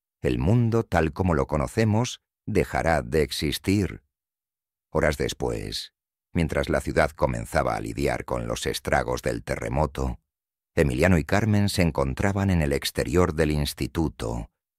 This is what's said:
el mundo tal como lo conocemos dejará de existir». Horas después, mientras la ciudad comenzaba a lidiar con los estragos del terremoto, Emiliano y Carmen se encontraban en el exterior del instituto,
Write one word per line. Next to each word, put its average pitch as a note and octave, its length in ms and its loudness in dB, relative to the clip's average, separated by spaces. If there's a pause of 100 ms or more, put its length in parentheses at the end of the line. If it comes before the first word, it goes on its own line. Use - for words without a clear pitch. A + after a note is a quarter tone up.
(220)
el B1 160 0
mundo A2+ 460 2
tal D#2+ 300 2
como F2+ 200 2
lo C2+ 140 2
conocemos G#2+ 760 0 (240)
dejará D#2 560 0
de C#2 220 0
existir». D#2+ 800 -2 (880)
Horas D2+ 260 2
después, A1+ 760 -6 (400)
mientras D2 340 0
la D2 140 0
ciudad D2 300 0
comenzaba B1 640 -2
a G#1+ 40 -6
lidiar A1+ 460 -2
con A#1+ 200 -4
los A#1 200 -6
estragos B1 560 -2
del A#1+ 220 -4
terremoto, C2 760 -2 (560)
Emiliano D#2+ 420 4
y D2+ 60 2
Carmen G2+ 460 2
se - 120 0
encontraban F#2+ 680 0
en F2 120 4
el C#2+ 120 0
exterior D#2+ 600 0
del D2+ 180 2
instituto, C#2+ 1000 -4 (280)